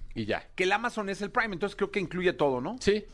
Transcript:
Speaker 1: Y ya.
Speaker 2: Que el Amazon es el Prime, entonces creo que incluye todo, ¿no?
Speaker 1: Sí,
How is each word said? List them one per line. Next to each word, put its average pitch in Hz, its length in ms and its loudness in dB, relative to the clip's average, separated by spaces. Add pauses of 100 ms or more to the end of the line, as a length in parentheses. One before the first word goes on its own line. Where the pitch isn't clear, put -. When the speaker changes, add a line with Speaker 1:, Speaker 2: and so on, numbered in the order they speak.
(160)
Speaker 1:
Y 113 100 -2
ya. 95 300 0
Speaker 2:
Que 185 80 -2
el 185 100 4
Amazon 220 360 -2
es 196 120 -4
el 196 100 -4
Prime, 226 220 0
entonces 196 220 -2
creo 190 160 -2
que 208 80 0
incluye 180 340 2
todo, 139 260 4
¿no? 175 220 -4
Speaker 1:
Sí, 208 320 4